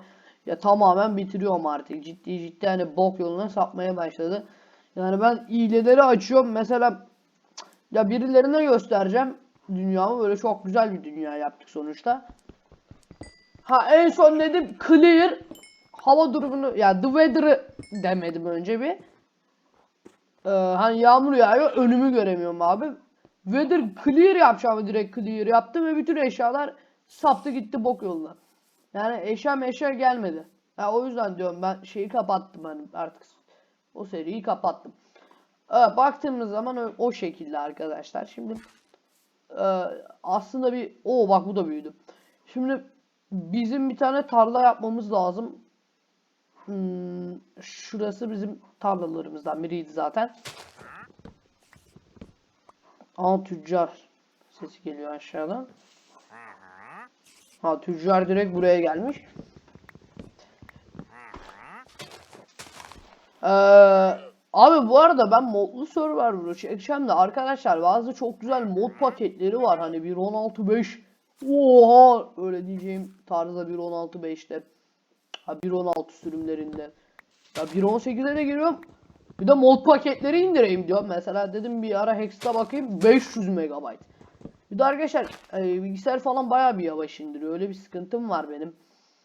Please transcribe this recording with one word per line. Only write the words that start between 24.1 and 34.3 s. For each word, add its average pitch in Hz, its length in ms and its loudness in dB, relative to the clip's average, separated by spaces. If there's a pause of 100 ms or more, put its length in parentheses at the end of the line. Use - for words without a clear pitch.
yapacağımı 226 520 2
direkt 202 280 -4
clear 220 320 -6
yaptım 233 380 0
ve 320 100 -2
bütün 311 200 -4
eşyalar 269 580 -4 (340)
saptı - 420 -2
gitti 240 340 -8
bok 247 180 -4
yoluna. 170 340 -10 (580)
Yani 214 300 -6
eşya 220 320 -4
meşya 262 340 -4
gelmedi. 233 580 -2 (300)
Ya 208 140 -4
o 240 140 -2
yüzden 226 320 -6
diyorum 175 240 -8
ben 190 220 -6
şeyi 202 260 -10
kapattım 190 540 -6
hani 151 180 -14 (120)
artık 170 300 -12 (720)
o 208 120 -14
seriyi 185 360 -10